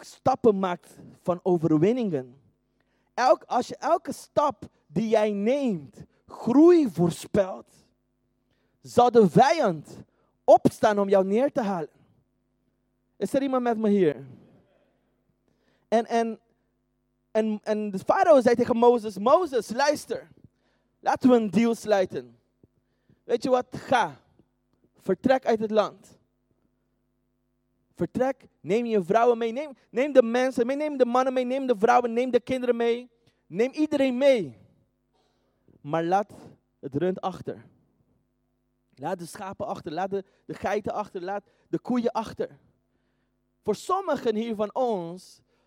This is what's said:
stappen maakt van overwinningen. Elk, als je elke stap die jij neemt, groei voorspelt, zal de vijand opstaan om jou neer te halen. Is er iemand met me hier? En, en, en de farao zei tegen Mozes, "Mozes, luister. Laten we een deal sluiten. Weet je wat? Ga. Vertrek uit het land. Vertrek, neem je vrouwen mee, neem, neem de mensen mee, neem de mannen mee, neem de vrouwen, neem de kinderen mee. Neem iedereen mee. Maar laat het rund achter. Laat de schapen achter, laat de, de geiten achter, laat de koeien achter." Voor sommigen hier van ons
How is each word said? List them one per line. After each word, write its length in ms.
stappen 580
maakt 400
van 200
overwinningen. 920
Elk, 300
als 240
je 80
elke 360
stap 520
die 220
jij 240
neemt, 720
groei 640
voorspelt, 840
zal 300
de 200
vijand 680
opstaan 540
om 100
jou 160
neer 280
te 100
halen. 260
Is 180
er 80
iemand 200
met 160
me 100
hier? 380
En, 180
en, 340
en 280
de 80
farao 420
zei 140
tegen 220
Mozes, 420
"Mozes, 520
luister. 580
Laten 300
we 60
een 140
deal 240
sluiten. 640
Weet 180
je 80
wat? 200
Ga. 500
Vertrek 500
uit 140
het 100
land. 480
Vertrek, 540
neem 260
je 160
vrouwen 360
mee, 140
neem, 180
neem 220
de 100
mensen 440
mee, 100
neem 200
de 80
mannen 280
mee, 120
neem 220
de 120
vrouwen, 340
neem 180
de 100
kinderen 360
mee. 340
Neem 260
iedereen 460
mee. 400
Maar 240
laat 280
het 140
rund 260
achter. 460
Laat 240
de 80
schapen 400
achter, 260
laat 180
de, 140
de 100
geiten 380
achter, 300
laat 220
de 100
koeien 340
achter." 460
Voor 120
sommigen 640
hier 180
van 200
ons 680